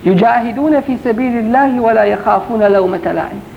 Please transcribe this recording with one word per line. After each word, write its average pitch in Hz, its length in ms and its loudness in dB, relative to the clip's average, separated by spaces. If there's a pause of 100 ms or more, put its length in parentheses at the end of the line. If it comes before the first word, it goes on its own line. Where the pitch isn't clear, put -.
Yujahiduna 233 760 2
fi 269 160 -4
sabilillahi 247 800 0
wa 226 160 2
la 214 100 4
yakhafuna 208 640 0
lawmata 185 440 0
la'im. 160 260 -6 (180)